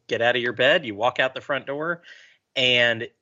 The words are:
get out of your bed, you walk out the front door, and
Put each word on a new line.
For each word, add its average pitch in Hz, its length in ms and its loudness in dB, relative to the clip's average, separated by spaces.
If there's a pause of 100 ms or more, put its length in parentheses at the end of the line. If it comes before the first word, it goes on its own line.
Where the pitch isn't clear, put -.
get 113 140 -4
out 120 160 2
of 120 60 -2
your 120 100 -2
bed, 135 320 2
you 107 100 -8
walk 117 240 -2
out 131 140 0
the 127 80 -12
front 135 240 -6
door, 156 380 -8 (520)
and 120 540 2 (140)